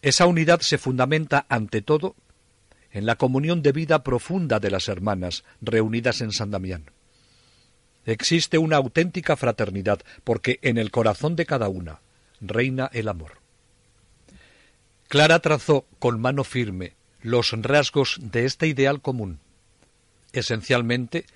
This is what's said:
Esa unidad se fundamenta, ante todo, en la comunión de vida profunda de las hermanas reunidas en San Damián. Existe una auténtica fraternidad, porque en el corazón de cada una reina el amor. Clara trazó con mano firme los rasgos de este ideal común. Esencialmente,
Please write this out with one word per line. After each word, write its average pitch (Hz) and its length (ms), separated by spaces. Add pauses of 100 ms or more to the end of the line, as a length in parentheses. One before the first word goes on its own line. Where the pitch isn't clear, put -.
Esa 143 240
unidad 165 380
se 147 160
fundamenta, 139 720
ante 110 320
todo, 156 340 (760)
en 101 120
la 113 120
comunión 147 440
de 143 120
vida 156 300
profunda 135 560
de 101 120
las 95 180
hermanas 92 560 (160)
reunidas 113 640
en 107 100
San 104 180
Damián. 92 400 (1160)
Existe 156 500
una 156 200
auténtica 160 600
fraternidad, 101 640 (240)
porque 117 380
en 120 160
el 107 120
corazón 120 460
de 165 80
cada 117 240
una 87 320 (400)
reina 127 540
el 110 140
amor. 82 300 (1700)
Clara 156 320
trazó 151 460 (120)
con 120 220
mano 131 240
firme 98 500 (260)
los 117 300
rasgos 131 680
de 120 240
este 135 240
ideal 139 340
común. 104 380 (880)
Esencialmente, 120 1040